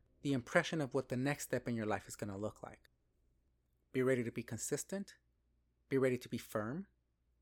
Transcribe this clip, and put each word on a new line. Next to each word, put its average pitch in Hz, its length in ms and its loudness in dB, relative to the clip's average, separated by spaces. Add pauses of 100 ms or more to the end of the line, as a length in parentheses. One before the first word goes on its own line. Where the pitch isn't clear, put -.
(240)
the 143 100 2
impression 156 480 2
of 131 120 -4
what 135 140 2
the 131 80 -2
next 135 300 0
step 127 240 -2
in 120 60 0
your 113 100 0
life 101 220 0
is - 100 -12
gonna 101 200 -6
look 104 260 -6
like. - 260 -14 (1040)
Be 131 80 2
ready 127 220 4
to 117 80 -2
be 120 120 -4
consistent, - 720 -4 (720)
be 139 100 2
ready 127 200 4
to - 100 -8
be 127 100 -4
firm, 117 500 -4 (540)